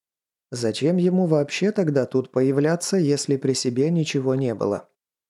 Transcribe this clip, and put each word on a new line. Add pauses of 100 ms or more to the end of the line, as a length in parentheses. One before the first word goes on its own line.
(520)
«Зачем
ему
вообще
тогда
тут
появляться,
если
при
себе
ничего
не
было?» (420)